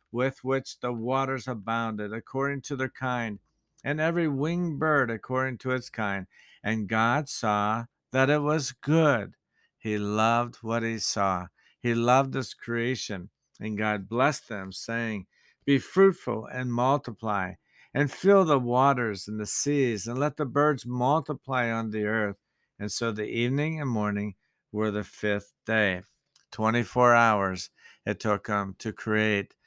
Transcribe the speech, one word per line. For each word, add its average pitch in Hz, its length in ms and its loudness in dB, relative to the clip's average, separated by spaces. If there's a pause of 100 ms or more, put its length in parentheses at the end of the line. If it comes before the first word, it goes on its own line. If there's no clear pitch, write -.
(120)
with 127 320 -2
which 131 360 -4
the 123 120 -4
waters 131 560 -2
abounded 110 640 -4
according 135 520 -6
to 143 120 -6
their 127 140 -4
kind, 120 480 -4 (440)
and 151 200 -4
every 165 260 0
winged 156 500 -2
bird 147 320 2
according 127 500 -2
to 127 100 -4
its 127 180 -2
kind. 98 380 -4 (360)
And 107 280 -2
God 117 400 2
saw 107 560 0 (260)
that 131 160 4
it 147 140 2
was 147 300 0
good. 143 600 2 (460)
He 107 180 -2
loved 110 600 2
what 113 260 -2
he 113 160 -2
saw. 95 480 0 (340)
He 117 140 0
loved 131 400 4
this 131 180 -6
creation. 117 760 -6 (280)
And 107 200 -6
God 104 320 -2
blessed 131 400 0
them, 95 220 -10
saying, 113 540 -6 (380)
"Be 139 140 4
fruitful 147 640 2
and 127 260 -6
multiply, 113 840 -2 (400)
and 143 180 0
fill 196 320 6
the 147 160 4
waters 123 640 2
and 107 140 -6
the 104 60 -6
seas, 123 600 0
and 120 120 -4
let 147 180 -2
the 151 80 -2
birds 143 400 0
multiply 127 880 -2
on 113 220 -4
the 107 120 -2
earth." 104 320 0 (420)
And 101 140 -6
so 117 180 -2
the 104 140 -4
evening 135 560 -2
and 139 80 -4
morning 104 460 -2 (380)
were 107 200 0
the 104 100 -4
fifth 104 500 -4 (140)
day. 101 340 2 (520)
Twenty-four 120 600 4
hours 104 580 4 (360)
it 104 140 -2
took 104 280 0
'em 101 300 -2
to 110 140 -6
create 107 640 0 (100)